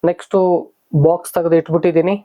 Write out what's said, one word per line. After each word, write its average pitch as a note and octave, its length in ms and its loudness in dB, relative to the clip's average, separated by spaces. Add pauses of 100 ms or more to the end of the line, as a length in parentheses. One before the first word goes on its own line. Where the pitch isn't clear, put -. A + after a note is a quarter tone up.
(100)
ನೆಕ್ಸ್ಟ್ - 260 -6 (680)
ಬಾಕ್ಸ್ F3 320 0
ತೆಗೆದು E3 240 0
ಇಟ್ಬಿಟ್ಟಿದ್ದೀನಿ. E3 640 0